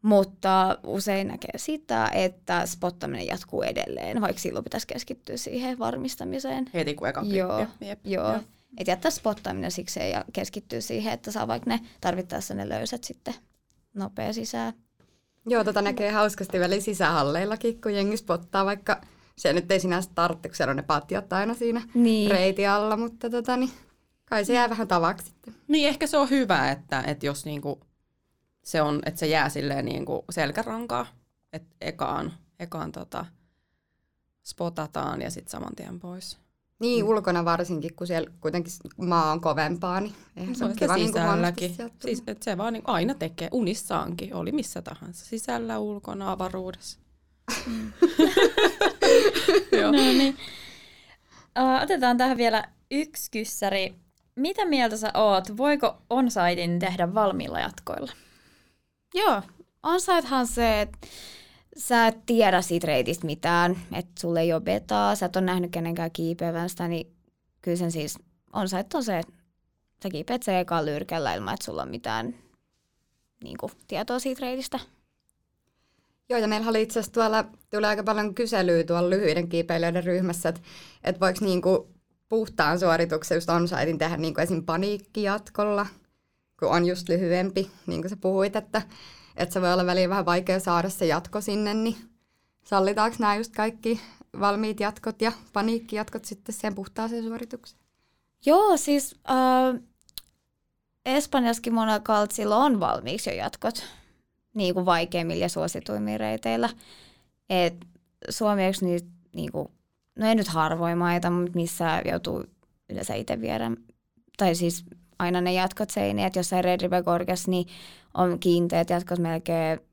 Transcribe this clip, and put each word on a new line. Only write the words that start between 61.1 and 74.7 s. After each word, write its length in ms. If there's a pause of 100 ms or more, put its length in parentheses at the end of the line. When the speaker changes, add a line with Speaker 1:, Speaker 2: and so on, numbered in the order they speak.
Speaker 1:
sä 300
et 200
tiedä 360
siitä 240
reitistä 400
mitään, 500 (160)
et 140 (140)
sulla 200
ei 120
oo 80
betaa, 540
sä 120
et 100
oo 60
nähnyt 280
kenenkään 400
kiipeävän 600
sitä, 180
niin 240 (500)
kyllä 140
sen 160
siis 260 (340)
on-site 440
on 80
se, 140
että 140 (720)
sä 80
kiipeät 320
se 180
ekaan 260
lyrkällä 480
ilman, 200
että 120
sulla 160
on 80
mitään 440 (1080)
niinku 260 (180)
tietoa 300
siitä 280
reitistä. 320 (1500)